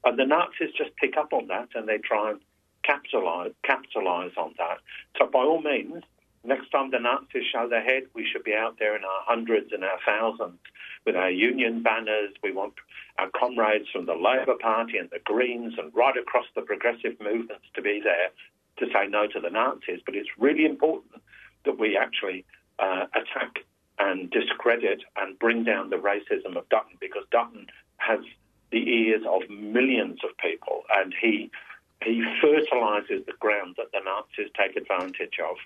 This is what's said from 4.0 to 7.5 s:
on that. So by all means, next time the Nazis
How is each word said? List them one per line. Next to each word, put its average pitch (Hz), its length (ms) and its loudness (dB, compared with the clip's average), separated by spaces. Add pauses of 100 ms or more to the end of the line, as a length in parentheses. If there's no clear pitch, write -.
on 80 180 -6
that. 87 220 -4 (400)
So - 80 6
by 127 140 4
all 156 200 4
means, 147 440 -4 (400)
next - 260 -2
time 135 220 2
the 123 60 2
Nazis 123 540 -2